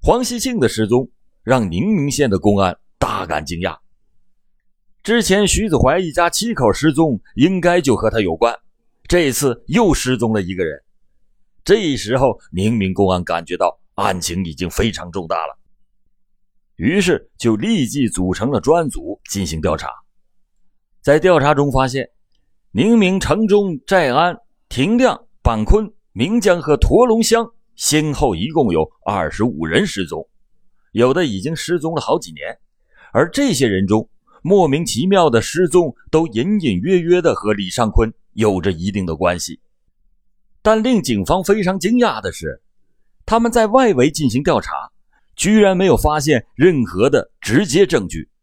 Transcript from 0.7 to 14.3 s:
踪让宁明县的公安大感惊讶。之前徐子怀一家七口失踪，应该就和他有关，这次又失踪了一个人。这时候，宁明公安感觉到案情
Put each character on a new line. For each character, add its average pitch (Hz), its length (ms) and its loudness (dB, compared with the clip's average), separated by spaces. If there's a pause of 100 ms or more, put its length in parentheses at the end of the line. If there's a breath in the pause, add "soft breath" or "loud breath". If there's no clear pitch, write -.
踪 123 200 2 (360)
让 113 280 0
宁 101 240 -2
明 143 140 -2
县 139 180 0
的 98 120 0
公 104 180 2
安 95 180 0 (220)
大 - 280 -4
感 76 200 -6
惊 82 140 -8
讶。 87 180 -6 (1300)
之 226 180 0
前 196 260 2
徐 208 220 -2
子 151 80 2
怀 139 220 2
一 175 120 -4
家 170 160 2
七 220 280 -4
口 110 180 2
失 151 180 0
踪， 143 300 0 (140 soft breath)
应 180 260 2
该 175 180 2
就 131 160 2
和 107 140 0
他 110 100 -2
有 87 160 -2
关， 117 180 0 (540)
这 170 240 2
次 120 360 -2
又 185 260 2
失 127 240 -2
踪 110 160 -2
了 107 80 -2
一 90 140 -6
个 90 100 -2
人。 71 160 -8 (800)
这 185 320 2
时 113 220 -4
候， 131 200 2 (140)
宁 104 240 0
明 95 160 0
公 95 200 2
安 90 120 0
感 82 220 -4
觉 87 100 -8
到 87 240 -2 (140)
案 98 260 -2
情 87 240 -6